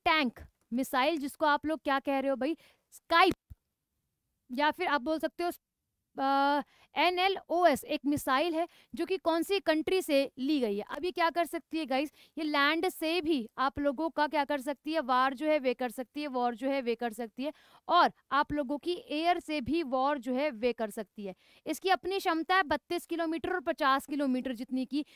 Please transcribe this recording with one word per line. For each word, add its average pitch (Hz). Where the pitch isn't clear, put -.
tank 302
missile, 269
जिसको 285
आप 294
लोग 311
क्या 269
कह 277
रहे 269
हो 269
भाई, 277
स्काइप, 339
या 285
फिर 349
आप 294
बोल 311
सकते 320
हो, 349
अ, 277
एनएलओएस 349
एक 294
मिसाइल 294
है 330
जो 320
कि 370
कौन 330
सी 392
कंट्री 320
से 277
ली 277
गई 208
है। 208
अब 294
ये 359
क्या 339
कर 339
सकती -
है 311
गाइस, 269
ये 320
लैंड 302
से 330
भी 294
आप 269
लोगों 285
का 302
क्या 285
कर 285
सकती 285
है, 320
वार 262
जो 277
है 302
वे 254
कर 247
सकती 269
है, 302
वॉर 247
जो 254
है 277
वे 233
कर 233
सकती 240
है, 302
और 320
आप 285
लोगों 294
की 339
एयर 339
से 302
भी 285
वॉर 269
जो 247
है 294
वे 233
कर 220
सकती 208
है। 185
इसकी 320
अपनी 370
क्षमता 339
है 381
बत्तीस 311
किलोमीटर 330
और 349
पचास 277
किलोमीटर 262
जितनी 254
की, 285